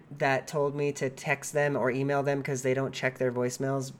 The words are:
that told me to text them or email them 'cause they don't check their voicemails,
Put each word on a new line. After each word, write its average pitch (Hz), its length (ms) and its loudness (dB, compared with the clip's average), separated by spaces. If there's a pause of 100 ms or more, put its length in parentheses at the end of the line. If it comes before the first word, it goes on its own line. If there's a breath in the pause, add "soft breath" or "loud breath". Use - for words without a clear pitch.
(180)
that 135 300 2
told 143 280 0
me 143 180 0
to 135 180 -2
text 139 420 -2
them 143 240 4
or 120 140 4
email 139 320 2
them 139 180 0
'cause 135 220 -4
they 131 100 2
don't 135 180 0
check 135 280 -2
their 127 120 2
voicemails, 131 680 -2